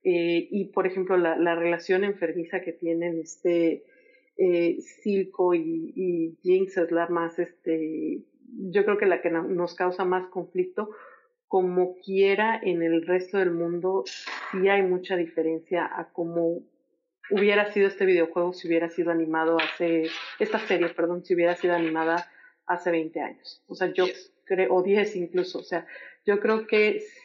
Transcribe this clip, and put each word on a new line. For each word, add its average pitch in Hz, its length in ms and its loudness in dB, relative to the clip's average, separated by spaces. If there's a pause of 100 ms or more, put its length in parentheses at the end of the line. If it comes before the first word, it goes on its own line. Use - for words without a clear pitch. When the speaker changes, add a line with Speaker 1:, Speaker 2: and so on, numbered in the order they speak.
Speaker 1:
eh, 170 480 2
y 196 160 -2
por 190 200 0
ejemplo 185 300 0
la, 165 220 4
la 170 160 2
relación 170 500 0
enfermiza 180 560 -4
que 175 120 -8
tienen, 170 480 -2
este, 170 640 0 (520)
eh, 175 420 2 (240)
Silco 190 520 0
y, 165 400 -4
y 170 480 -2
Jinx 185 340 2
es 165 140 0
la 170 180 0
más, 170 300 -2
este, 160 840 -4 (460)
yo 202 140 2
creo 208 140 2
que 208 80 2
la 175 160 2
que 170 80 0
no-, 165 180 -2
nos 175 260 -2
causa 185 300 -2
más 185 240 0
conflicto. 185 600 -6 (560)
Como 180 580 0
quiera, 196 560 2
en 170 220 0
el 165 240 2
resto 180 320 0
del 180 140 2
mundo 175 500 -2 (480)
sí 190 180 2
hay 196 140 4
mucha 180 340 0
diferencia 160 680 -2
a - 280 -8
cómo 170 500 -2 (680)
hubiera 208 420 4
sido 196 140 4
este 190 200 0
videojuego 175 460 2
si 180 140 -12
hubiera 165 240 2
sido 165 220 -2
animado 160 480 2
hace, 165 460 0 (340)
esta 214 180 0
serie, 175 320 0
perdón, 175 340 -2
si 185 100 0
hubiera 175 200 2
sido 175 200 0
animada 165 540 0 (380)
hace 175 240 -2
veinte 160 300 -2
años. - 480 -12
O 190 80 -12
sea, 180 160 -2
yo 185 140 2
Speaker 2:
Diez. - 260 -10 (120)
Speaker 1:
creo, 185 300 0
o 180 80 4
diez 208 340 2
incluso, 180 440 -4
o - 20 -18
sea, 170 240 -6 (400)
yo 208 140 2
creo 220 260 0
que 214 340 2 (240)